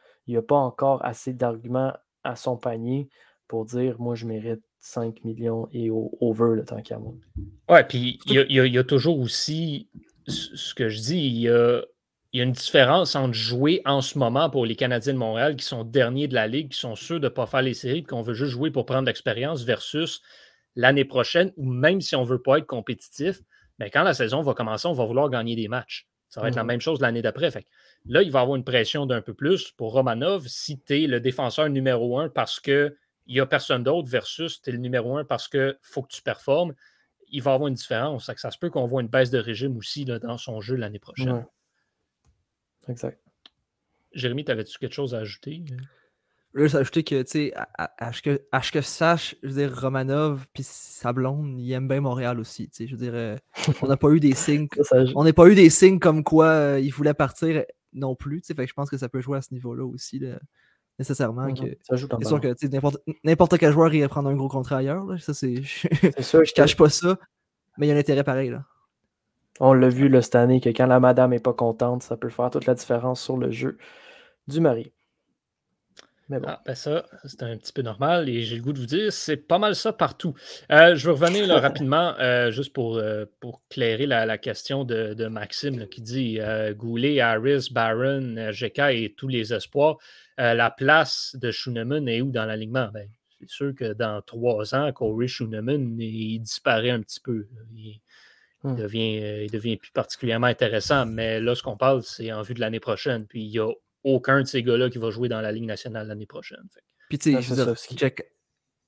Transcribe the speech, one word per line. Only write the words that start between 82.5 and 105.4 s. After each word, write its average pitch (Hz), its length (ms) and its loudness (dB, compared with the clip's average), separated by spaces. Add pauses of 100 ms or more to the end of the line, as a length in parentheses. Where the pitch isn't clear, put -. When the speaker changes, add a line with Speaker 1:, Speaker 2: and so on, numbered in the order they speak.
Speaker 2:
pour, 113 240 -4
euh, 107 300 -4 (160)
pour 120 280 -16
clairer 117 360 0
la, 117 200 0
la 110 120 -2
question 135 480 -6
de, 113 280 -4
de 113 140 -6
Maxime, 113 520 -8
là, 110 60 -10
qui 113 160 -18
dit, 113 380 -4
euh, 110 340 -4
Goulet, 117 460 0
Harris, 123 520 2
Barron, 120 640 -2
euh, 110 160 -6
Geka 127 400 0
et 113 200 -4
tous - 140 -10
les 117 260 -4
espoirs, 143 440 0 (420)
euh, 120 140 2
la 117 180 2
place 147 680 2
de 120 120 -4
Schooneman 123 560 -6
est 117 140 -2
où 135 100 -4
dans 113 140 -4
l'alignement ? 110 480 -4
Ben, 104 160 -16 (300)
c'est - 100 -20
sûr 139 260 -6
que 117 160 -6
dans 107 300 -4
trois 117 520 -4
ans, 143 200 0
Corey 117 340 -2
Schooneman, 117 720 -4
il 110 400 -6
disparaît 113 500 -2
un 120 120 -2
petit - 180 -14
peu, 110 340 -8
là. 110 80 -20 (140)
Il, 107 240 -20 (680)
il 139 40 -4
Speaker 1:
Hmm. 123 80 -4
Speaker 2:
devient, 110 440 -2
euh, 107 220 -8
il 107 80 -8
devient 113 240 -4
plus - 160 -14
particulièrement 120 560 -2
intéressant, 120 580 2
mais 113 360 -4
là, 120 120 0
ce - 80 -4
qu'on 117 140 -10
parle, 131 260 2
c'est 113 300 -12
en 107 120 -8
vue 120 100 -12
de 117 80 -8
l'année 110 180 -4
prochaine, 113 460 -4
puis 110 180 -12
il 107 60 -10
y 113 100 -4
a 110 100 -2 (360)
aucun 135 360 2
de 131 60 -4
ces 127 160 -2
gars-là 123 260 2
qui 123 100 -8
va 113 100 -4
jouer 117 180 -4
dans 113 140 -4